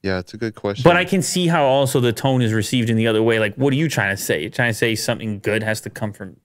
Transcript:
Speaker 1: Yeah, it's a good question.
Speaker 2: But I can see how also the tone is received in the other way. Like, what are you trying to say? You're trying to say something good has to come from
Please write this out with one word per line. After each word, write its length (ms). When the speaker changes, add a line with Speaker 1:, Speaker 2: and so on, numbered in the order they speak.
Speaker 1:
Yeah, 160
it's 140
a 40
good 180
question. 300
Speaker 2:
But 120
I 80
can 180
see 260
how 160
also 360
the 120
tone 280
is 120
received 360
in 80
the 100
other 160
way. 160
Like, 180
what 160
are 40
you 120
trying 280
to 60
say? 180
You're 100
trying 200
to 80
say 160
something 460
good 220
has 200
to 80
come 220
from 320